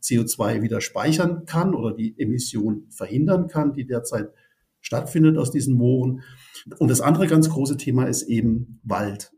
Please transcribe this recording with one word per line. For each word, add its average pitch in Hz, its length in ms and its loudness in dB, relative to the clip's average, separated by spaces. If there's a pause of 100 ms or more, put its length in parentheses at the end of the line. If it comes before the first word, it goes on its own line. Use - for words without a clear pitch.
C - 180 0
O 113 60 2
zwei 110 360 -2
wieder 110 220 -2
speichern 165 640 0
kann 175 280 0
oder 117 200 -2
die 113 240 -6
Emission 110 720 -2
verhindern 156 580 0
kann, 147 240 0
die 135 140 -8
derzeit 117 420 -4 (540)
stattfindet 156 560 2
aus 127 120 -2
diesen 131 240 0
Mooren. 127 460 2 (580)
Und 151 120 4
das 127 100 2
andere 160 260 2
ganz 156 220 6
große 139 300 -2
Thema 127 260 0
ist - 200 -2
eben 113 600 0
Wald. 101 540 -4